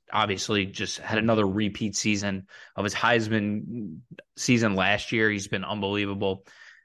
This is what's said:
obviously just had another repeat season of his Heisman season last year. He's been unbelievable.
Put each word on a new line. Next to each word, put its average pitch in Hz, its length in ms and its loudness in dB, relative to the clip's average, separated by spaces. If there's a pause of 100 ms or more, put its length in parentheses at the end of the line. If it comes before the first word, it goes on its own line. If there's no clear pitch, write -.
(120)
obviously 104 540 0
just 98 320 -6
had - 200 -2
another 110 260 4
repeat 101 520 -2
season 101 500 -2 (300)
of 101 80 -2
his 104 100 -2
Heisman 107 1040 0 (400)
season 113 400 4
last 98 340 2
year. 110 180 2
He's 101 200 -2
been 95 160 -4
unbelievable. 101 800 -2 (380)